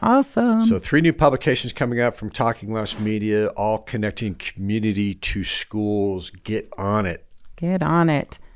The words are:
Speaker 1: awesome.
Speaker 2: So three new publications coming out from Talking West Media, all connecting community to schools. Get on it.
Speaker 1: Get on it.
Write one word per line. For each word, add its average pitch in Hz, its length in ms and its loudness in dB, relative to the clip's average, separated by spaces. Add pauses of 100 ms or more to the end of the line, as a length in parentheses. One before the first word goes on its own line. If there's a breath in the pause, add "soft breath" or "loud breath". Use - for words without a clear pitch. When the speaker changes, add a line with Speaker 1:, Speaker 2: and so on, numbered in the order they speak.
Speaker 1:
awesome. 233 640 4
Speaker 2:
So 220 100 4
three - 220 2
new 165 140 4
publications 131 580 2
coming 120 300 -2
out 120 160 0
from 107 140 -8
Talking 113 400 -2
West 107 280 -4
Media, 107 480 0
all 107 300 -2
connecting 107 580 -4
community 104 800 -2
to 95 300 -4
schools. 101 840 -2 (120)
Get - 340 -4
on 101 280 0
it. 85 180 -6 (320)
Speaker 1:
Get 180 260 -2
on 165 280 4
it. - 300 -2 (160 soft breath)